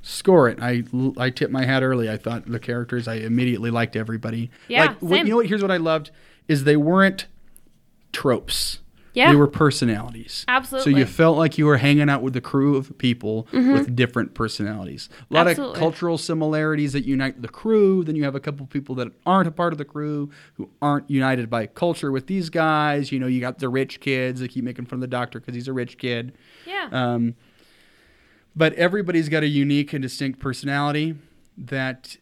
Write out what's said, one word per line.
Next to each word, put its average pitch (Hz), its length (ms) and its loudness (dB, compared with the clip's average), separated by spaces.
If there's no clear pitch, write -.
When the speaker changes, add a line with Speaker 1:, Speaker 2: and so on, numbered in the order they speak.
Speaker 1:
score 165 480 4
it? 110 120 -6
I, 120 220 -2
I 127 120 0
tipped 135 220 -2
my 131 140 0
hat 131 180 2
early. 123 260 0
I 110 80 -4
thought 113 280 -6
the 113 140 -6
characters, 120 480 -6
I 113 80 -6
immediately 117 560 0
liked 117 240 -2
everybody. 113 540 -6
Speaker 2:
Yeah, 240 180 2
Speaker 1:
Like, 262 160 -4
what, 175 160 2
Speaker 2:
same. 330 100 2
Speaker 1:
you 214 40 2
know 226 60 2
what? 233 100 2
Here's 202 140 0
what 190 100 0
I 180 60 0
loved, 160 340 -2
is 143 160 2
they 147 140 6
weren't 190 500 4
tropes. - 680 -2
Speaker 2:
Yeah. 247 160 6
Speaker 1:
They 147 60 10
were 143 100 8
personalities. 117 1000 -2
Speaker 2:
Absolutely. 262 460 0
Speaker 1:
So 139 60 6
you 131 60 6
felt 160 300 4
like 156 220 2
you 151 80 4
were 147 120 6
hanging 143 340 4
out 131 100 0
with 127 120 -4
the 123 80 -4
crew 139 360 2
of 135 220 -6
people 117 520 -2
Speaker 2:
Mm-hmm. 262 220 4
Speaker 1:
with 269 220 2
different 120 400 0
personalities. 104 760 -6
A - 40 -6
lot 170 140 6
Speaker 2:
Absolutely. 214 260 -2
Speaker 1:
of - 60 -8
cultural 165 380 0
similarities 156 760 -2
that 139 120 -2
unite 135 360 -2
the 113 60 -10
crew. 196 560 2
Then 156 120 -4
you 151 80 0
have 139 120 -2
a 139 40 -4
couple 139 280 -8
people 139 280 -8
that 123 120 -4
aren't 180 220 4
a 160 40 -4
part 170 220 -2
of 147 60 -10
the 147 40 -8
crew 147 460 -6
who - 160 -12
aren't 143 300 -2
united 131 400 0
by 117 160 -2
culture 165 460 -2
with 131 160 -4
these 185 240 -4
guys. 151 600 0
You 135 80 -2
know, 127 60 -2
you 127 160 0
got 127 160 -6
the 135 100 -4
rich 131 320 -2
kids 127 420 -2
that 123 100 -6
keep 127 120 -6
making 123 220 -8
fun 127 120 -8
of 127 40 -4
the 127 60 -6
doctor 123 320 -6
'cause 123 160 -12
he's 123 120 -8
a 135 60 -8
rich 123 240 -6
kid. 120 340 -4
Speaker 2:
Yeah. 370 240 -6
Speaker 1:
Um, 120 420 0
but 160 200 2
everybody's 175 520 0
got 151 140 0
a 151 60 0
unique 143 440 0
and 139 120 -6
distinct 131 360 -6
personality 143 760 -4
that 131 640 -8